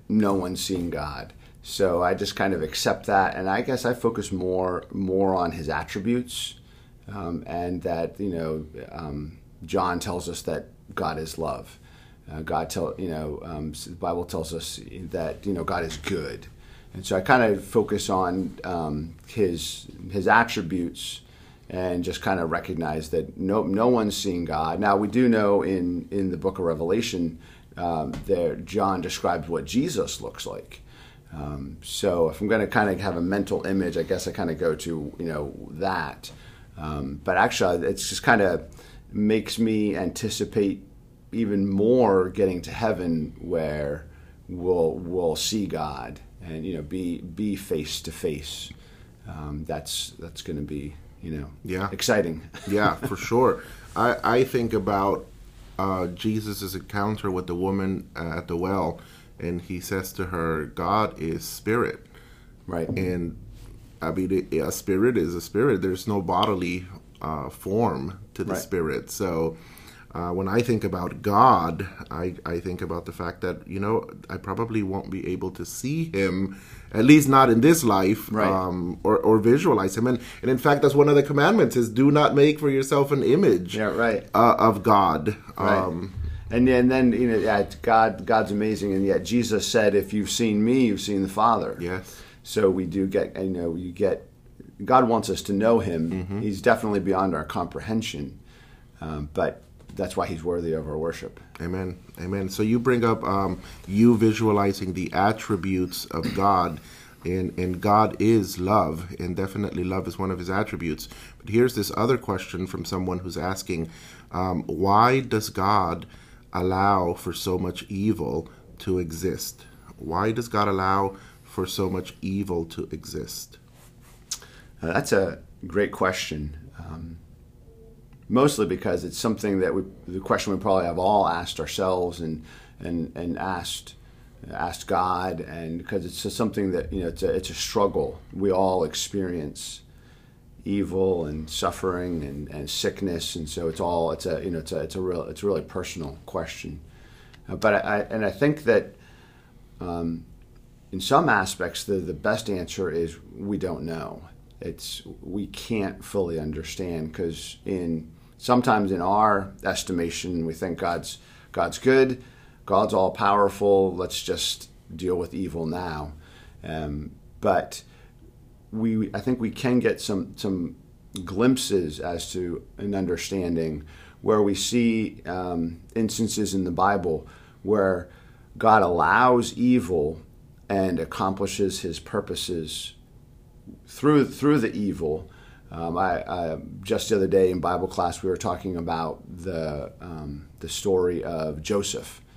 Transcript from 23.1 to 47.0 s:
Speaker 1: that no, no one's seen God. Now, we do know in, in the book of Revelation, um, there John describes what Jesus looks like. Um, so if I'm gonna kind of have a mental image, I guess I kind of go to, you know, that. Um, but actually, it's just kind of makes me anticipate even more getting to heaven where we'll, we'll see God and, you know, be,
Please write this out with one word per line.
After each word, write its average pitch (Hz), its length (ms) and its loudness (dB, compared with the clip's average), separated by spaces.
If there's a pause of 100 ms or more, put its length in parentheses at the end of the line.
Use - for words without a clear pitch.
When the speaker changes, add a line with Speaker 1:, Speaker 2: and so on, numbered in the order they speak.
Speaker 1:
that 78 280 -2
no, 98 240 2
no 104 240 2
one's 113 300 2
seen 87 280 -2
God. 80 360 -2
Now, 101 160 4
we 104 100 2
do 120 220 4
know 104 340 4
in, 87 480 -2
in 95 200 -2
the 87 60 -4
book 92 220 -2
of 90 60 -2
Revelation, 85 720 0 (380)
um, 80 360 -2 (140)
there 85 300 2
John 92 440 -2
describes 87 480 -2
what 73 180 -2
Jesus 123 540 -2
looks - 260 -12
like. - 340 -12 (520)
Um, 71 480 -8
so 87 480 0
if - 120 -6
I'm 104 80 0
gonna 107 180 2
kind 104 240 2
of 90 100 0
have 95 160 -2
a 85 40 -2
mental 95 460 0
image, 92 300 0
I 82 60 0
guess 90 240 -2
I 87 60 -2
kind 87 180 -4
of 78 80 -4
go 82 160 0
to, 78 440 -6
you 85 80 -6
know, 73 280 -6 (200)
that. 85 580 -4 (440)
Um, 73 460 -6
but 92 140 2
actually, 95 500 4
it's - 220 -2
just - 160 -6
kind 113 180 6
of 85 220 2 (480)
makes 107 460 0
me 107 380 2
anticipate 98 840 -2 (500)
even 101 380 0
more 98 600 4
getting 95 320 2
to 80 100 -12
heaven 85 680 -2
where 76 680 -4 (420)
we'll, 87 460 0
we'll 85 420 -2
see 104 300 -2
God 71 520 -6 (240)
and, 80 240 -8
you 90 80 -4
know, 76 80 -6
be, 87 380 -6